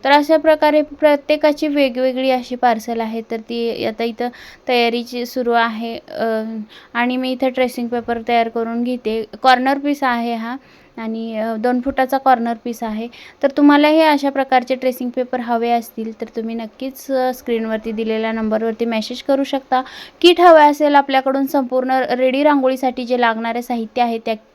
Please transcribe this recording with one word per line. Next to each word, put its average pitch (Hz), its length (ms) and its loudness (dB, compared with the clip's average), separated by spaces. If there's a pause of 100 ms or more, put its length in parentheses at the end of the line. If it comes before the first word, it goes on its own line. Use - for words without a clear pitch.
तर 269 60 2
अशा 294 260 4
प्रकारे 302 460 2
प्रत्येकाची 294 840 0
वेगवेगळी 262 640 0
अशी 247 240 -2
पार्सल 233 460 -2
आहे. 226 300 -6
तर 233 60 -6
ती 233 480 -6
आता 220 200 -4
इथं 233 240 -4 (400)
तयारीची 240 580 0
सुरू 240 260 -2
आहे. 233 460 -2 (100)
अ, - 160 -6 (680)
आणि 247 220 -2
मी 254 140 -4
इथं 262 180 -2
ट्रेसिंग 247 400 -2
पेपर 233 300 -4 (100)
तयार 233 200 2
करून 233 360 -4
घेते. 226 400 -4 (180)
कॉर्नर 262 360 4
पीस 285 240 -2
आहे 240 320 -2
हा 226 220 -8 (400)
आणि, 226 420 -8
अ, 220 180 -4
दोन 247 240 0
फुटाचा 269 380 -2
कॉर्नर 233 360 2 (100)
पीस 240 180 -8
आहे. 220 260 -6 (340)
तर 277 140 2
तुम्हालाही 294 440 6
अशा 285 300 4
प्रकारचे 262 440 0
ट्रेसिंग 254 360 -4
पेपर 247 300 -4
हवे 233 300 -2
असतील 226 500 -4
तर 226 60 -8 (100)
तुम्ही 226 180 -6
नक्कीच, 233 560 -10
अ, 254 240 0
स्क्रीनवरती 226 580 -4
दिलेल्या 220 400 -2
नंबरवरती 220 520 -2
मेसेज 226 380 -4
करू 277 220 0
शकता. 262 380 -2 (380)
किट 349 200 6
हवं 320 300 8
असेल 294 240 0
आपल्याकडून 269 520 2
संपूर्ण 254 440 -2
रेडी 262 520 0
रांगोळीसाठी 262 640 2
जे 247 160 -2
लागणारे 233 420 -2
साहित्य 240 400 -4
आहे 233 160 -2
त्या 226 160 -6 (200)